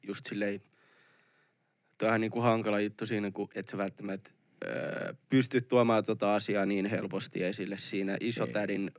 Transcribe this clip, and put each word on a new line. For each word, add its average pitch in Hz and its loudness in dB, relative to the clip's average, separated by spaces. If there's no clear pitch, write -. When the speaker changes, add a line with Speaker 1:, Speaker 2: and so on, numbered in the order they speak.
Speaker 1:
just 98 -8
silleen, 101 -2
toihan 110 2
niinku 113 0
hankala 110 2
juttu 107 -2
siinä, 104 -2
kun 101 -6
et 95 -6
sä - -8
välttämättä, 98 -6
öö, - -4
pysty 127 4
tuomaan 117 4
tota 104 2
asiaa 101 2
niin 98 2
helposti 101 -4
esille 98 -4
siinä 98 -2
isotädin 104 -2
Speaker 2:
Ei. 92 -2